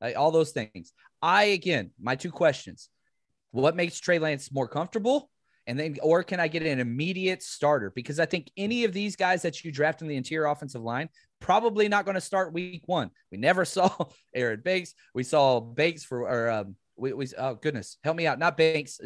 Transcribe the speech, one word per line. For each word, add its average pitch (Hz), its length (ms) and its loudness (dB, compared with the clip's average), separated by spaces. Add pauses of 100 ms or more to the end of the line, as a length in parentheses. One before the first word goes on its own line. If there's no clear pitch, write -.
uh, 120 140 -4
all 147 140 4
those 160 220 4
things. 107 400 -8 (300)
I, 190 220 6
again, 170 460 0 (100)
my 123 160 -2
two 175 140 -8
questions. - 580 0 (640)
What 143 240 2
makes 175 240 -4
Trey 175 180 2
Lance 151 340 -4
more 135 160 -2
comfortable? 226 640 -2 (360)
And 123 120 -4
then, 151 240 -4
or 165 220 4
can 185 160 -4
I 165 80 0
get 160 140 -2
an 143 180 0
immediate 180 640 -2
starter? 139 520 0
Because 143 240 -6
I 165 80 4
think 165 300 -6
any 233 280 0
of 196 80 0
these 202 240 -4
guys 185 260 2
that 165 220 -4
you 165 60 -8
draft 151 320 0
in 156 60 -6
the 147 80 -4
interior 151 300 -2
offensive 147 360 -4
line, 123 260 -4 (320)
probably 208 480 2
not 202 180 2
gonna 190 140 -2
start 190 320 -2
week 180 340 -8
one. 151 240 0 (200)
We 95 80 -12
never 175 260 4
<laughs> - 120 -6
saw 185 300 2 (280)
Aaron 117 260 -2
Banks. 180 340 -4 (200)
We 127 80 -2
saw 135 380 4
Banks 143 440 -2
for, 123 180 -8
or, 117 280 0
um, 101 260 -4 (200)
we, 131 180 -4
we, 131 120 -4 (120)
oh, 127 160 -4
goodness, 131 500 -6
help 160 120 0
me 165 100 -2
out. 131 120 0
Not 160 200 2
Banks, 160 460 2